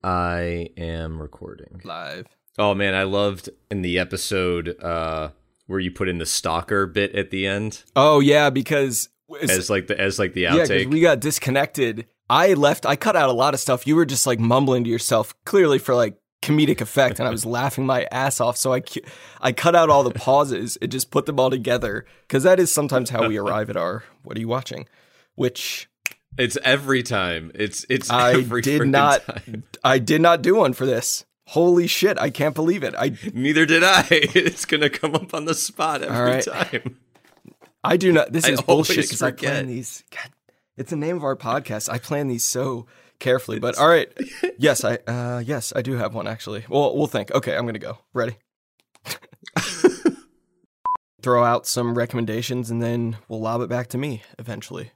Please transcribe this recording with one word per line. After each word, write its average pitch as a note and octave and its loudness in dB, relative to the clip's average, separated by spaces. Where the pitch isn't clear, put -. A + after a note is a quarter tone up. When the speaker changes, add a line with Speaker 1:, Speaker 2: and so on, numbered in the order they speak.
Speaker 1:
I F2 -4
am E2 -8
recording. - -18
Speaker 2:
Live. E2 -14
Speaker 1:
Oh G#2 2
man, G2 0
I F#2+ 0
loved G2+ -2
in G2 -4
the F2 0
episode, F2+ -2
uh, D#2+ -4
where F#2+ -4
you F2+ -4
put F#2 -4
in F2 -2
the D#2+ -4
stalker F#2 -2
bit G2 -2
at G2 -4
the F#2+ -4
end. G2+ -4
Speaker 2:
Oh C#3+ 6
yeah, C#3+ 6
because C3+ -2
it's C3+ -4
Speaker 1:
As, F#2 0
like, G2 0
the, G2+ -4
as, G2 -2
like, F#2 -2
the F2+ -2
Speaker 2:
Yeah, E2+ 2
'cause D#3+ 2
Speaker 1:
outtake. G2 0
Speaker 2:
we D#3+ 0
got D3+ 4
disconnected. C3+ -2
I E3+ 6
left, C#3+ 2
I C#3+ 2
cut G#3 0
out C#3 4
a - 0
lot C3+ 2
of C3 -4
stuff. B2+ -2
You D3+ 4
were E3+ 6
just, C3 0
like, B2 0
mumbling B2+ 2
to A#2 -2
yourself, A2+ 0
clearly D#3+ 4
for, - 0
like, A#2 0
comedic D3 2
effect, B2 0
and B2+ -2
I B2 -2
was A2+ -6
<laughs> - -
laughing C3 -2
my C3 0
ass C3+ -2
off. A#2+ 0
So C3 0
I C3 0
cu-, - -12
I C3 0
cut E3+ 2
out E3 8
all C#3+ 8
the B2 2
pauses C3 0
and - -4
just C3 -6
put C#3 0
them C#3 -2
all B2+ 4
together, A#2+ -2
'cause C3 0
that F#3 6
is E3+ 2
sometimes C3+ 0
how A2+ 0
we G#2+ -2
arrive G2+ -2
at - -6
our F2+ -4
"What - -12
are A2+ -6
you A2+ -6
watching?" - -8
Which - -6
Speaker 1:
It's B2+ -2
every C3+ 2
time. F2 -4
It's, G#2 -6
it's A#2+ -2
Speaker 2:
I B2 4
Speaker 1:
every B2 2
Speaker 2:
did C#3+ 0
Speaker 1:
freaking C#3 2
Speaker 2:
not, C#3 4
Speaker 1:
time. - -12
Speaker 2:
I C3 6
did D#3 2
not E3+ 6
do F#3 4
one D3+ 4
for C3 -4
this. B2 -2
Holy F3 4
shit, F#3+ 0
I - 0
can't D3 -2
believe E3 0
it. B2 -6
I C3 0
Speaker 1:
Neither D3 2
did D#3+ 4
I. F#3+ 4
<laughs> - -4
It's D#3+ 2
gonna D3 2
come D3+ -4
up F3+ -4
on D#3 -6
the D#3+ -2
spot - -4
every - -6
Speaker 2:
All B2 0
right. B2+ 0
Speaker 1:
time. - -6
Speaker 2:
I F3+ 2
do F3+ 4
not, D3+ 2
this D#3+ 0
Speaker 1:
I C3 6
Speaker 2:
is C3+ 0
bullshit D3+ 4
Speaker 1:
always - 0
Speaker 2:
'cause - -4
I B2+ 0
plan C3+ -4
Speaker 1:
forget. - -8
Speaker 2:
these. B2 -10
God, - -14
it's C3 -10
the E3 -4
name D#3+ -2
of D3 -6
our C3+ 0
podcast. A#2 -6
I A#2 -4
plan C#3+ -4
these A#2+ -4
so B2+ -4
carefully, B2+ 0
but A#2+ -2
Speaker 1:
It's - -6
Speaker 2:
all D3 6
right. E3 6
Speaker 1:
<laughs> F#4 -6
Speaker 2:
Yes, C#3 2
I, A2+ -2
uh, B2 -6
yes, B2+ -6
I B2+ -2
do C3 -4
have A2+ -4
one G#2+ -6
actually. A2 -10
Well, C#3 2
we'll D3 0
think. G#2+ -4
Okay, B2 -2
I'm A#2+ -4
gonna A2 -8
go. - -12
Ready? A#2 -4
<laughs> - -10
Throw B2 2
out A#2+ 0
some A#2+ -2
recommendations A#2 -4
and A#2 -4
then A#2 -2
we'll A2+ -8
lob A2+ -4
it F#2+ -6
back A#2+ -6
to B2 -6
me C3+ -6
eventually. A2 -14